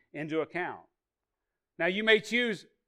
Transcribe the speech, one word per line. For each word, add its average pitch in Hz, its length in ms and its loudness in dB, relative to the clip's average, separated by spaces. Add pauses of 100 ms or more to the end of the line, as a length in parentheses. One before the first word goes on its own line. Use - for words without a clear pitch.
(120)
into 156 280 -4
account. 147 420 -6 (960)
Now, 165 80 0
you 190 160 0
may 220 160 6
choose 233 480 -2 (220)